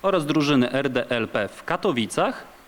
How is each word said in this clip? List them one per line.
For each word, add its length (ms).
oraz 240
drużyny 460
R 180
D 200
L 180
P 200
w 160
Katowicach 880